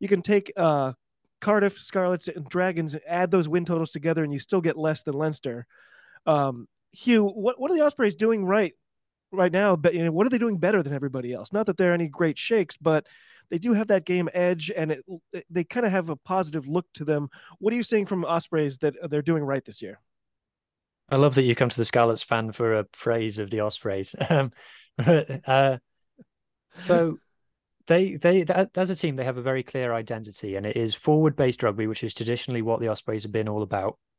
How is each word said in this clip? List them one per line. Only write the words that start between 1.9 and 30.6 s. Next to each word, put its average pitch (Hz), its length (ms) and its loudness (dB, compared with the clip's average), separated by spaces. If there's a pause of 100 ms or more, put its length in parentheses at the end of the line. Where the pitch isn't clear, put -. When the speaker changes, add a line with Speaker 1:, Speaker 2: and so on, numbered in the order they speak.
Speaker 1:
and 151 200 -12
Dragons, 165 460 -2
and 156 120 -10
add 175 240 0
those 180 160 2
win 170 200 -2
totals 165 240 -2
together, 160 340 -2
and 143 80 -4
you 139 60 -4
still 185 240 -2
get 160 160 -2
less 156 240 -2
than 147 120 -6
Leinster. 139 520 -6 (580)
Um, 135 420 0 (260)
Hugh, 226 320 4
what, 214 360 -2
what 285 100 0
are 370 40 2
the 302 100 4
Ospreys 233 300 0
doing 214 300 0
right, 190 280 2 (600)
right 180 180 2
now? 190 240 4
But, 165 200 2
you 170 100 0
know, 165 80 2
what 190 140 2
are 254 40 0
they 247 80 2
doing 214 200 0
better 185 220 2
than 143 120 -4
everybody 131 400 -4
else? 101 200 -10
Not 214 140 0
that 175 100 0
they're 180 160 4
any 170 140 0
great 156 320 0
shakes, 220 380 0
but 156 320 0 (420)
they 170 80 -2
do 233 140 0
have 208 160 2
that 190 180 2
game 180 260 0
edge, 180 420 0
and 156 180 -2
it, 131 120 -8 (460)
they 170 140 -2
kinda 240 260 -2
have 180 180 0
a 156 80 -4
positive 156 520 -4
look 170 260 -2
to 156 100 -12
them. 147 260 0 (280)
What 214 140 0
are 240 40 -2
you 240 60 0
seeing 202 240 0
from 180 180 -2
Ospreys 156 540 -2
that 143 160 -2 (160)
they're 147 120 0
doing 156 200 0
right 139 220 -4
this - 180 -16
year? 98 160 -12 (1120)
Speaker 2:
I 135 60 2
love 139 180 6
that 135 80 6
you 120 140 4
come 123 120 2
to - 80 -6
the 117 80 0
Scarlets 117 380 2
fan 110 300 -2
for 113 220 0
a 107 100 0
praise 113 560 -4
of 101 100 -8
the 110 100 -2
Ospreys. 104 600 -4
<laughs> 95 100 -2
Um, 139 220 2 (440)
but, 135 520 2
uh, 135 300 4 (1000)
so 170 420 0 (680)
they, 180 260 4
they, 175 300 4
that, 180 320 0
as 185 140 0
a 175 60 -4
team, 147 200 -2
they 131 80 -4
have 123 120 -4
a 123 60 -8
very 131 220 -2
clear 123 280 -4
identity, 110 640 -6
and 98 100 -4